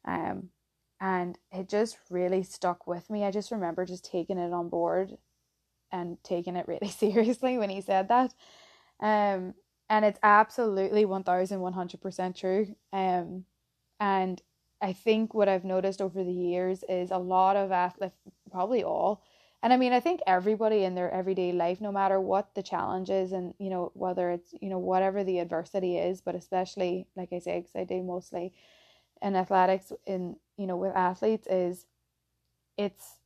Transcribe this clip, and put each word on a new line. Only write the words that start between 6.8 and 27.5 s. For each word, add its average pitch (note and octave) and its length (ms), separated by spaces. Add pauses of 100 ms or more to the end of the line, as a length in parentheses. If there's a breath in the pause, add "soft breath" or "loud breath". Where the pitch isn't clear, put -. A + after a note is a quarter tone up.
<laughs> - 0
seriously A#3 680
when G#3 120
he F#3+ 120
said F#3+ 280
that. B3 240 (680 loud breath)
Um, G3+ 540 (360)
and G#3+ 160
it's G#3 180
absolutely G#3 840
one F#3+ 180
thousand F#3 380
one F#3 120
hundred F3+ 280
percent F#3 340
true. G3 400 (180)
Um, F#3 520 (540)
and F#3+ 420 (400)
I F#3+ 120
think A3 400
what G#3 160
I've F#3 160
noticed F#3+ 360
over F#3+ 220
the F3+ 100
years F3+ 560
is F3+ 220
a F#3 60
lot F#3 380
of G3 160
athletes, F3+ 440 (360)
probably G3 320
all, F3 400 (400 soft breath)
and A#3 100
I B3+ 40
mean, B3 160
I B3 60
think E4+ 280
everybody G#3+ 560
in F#3 120
their F3+ 160
everyday F#3 400
life, F3 300
no G#3 100
matter G3 300
what F#3+ 340
the G3 80
challenges F#3 680
and, F3+ 260
you G3 120
know, F3+ 240
whether F#3 360
it's, F3 300
you G3 80
know, F#3+ 100
whatever F#3+ 440
the F#3 160
adversity F3 580
is, F3+ 240
but F3+ 140
especially, F#3 800
like F3+ 180
I F3+ 60
say, F3 220